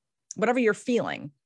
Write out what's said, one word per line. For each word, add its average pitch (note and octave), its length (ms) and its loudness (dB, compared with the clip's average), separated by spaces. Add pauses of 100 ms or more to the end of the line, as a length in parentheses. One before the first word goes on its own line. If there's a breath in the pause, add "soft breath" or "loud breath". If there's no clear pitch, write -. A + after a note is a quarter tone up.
(360)
whatever A#3 220 2
you're G#3+ 160 4
feeling, D3 580 -2 (120)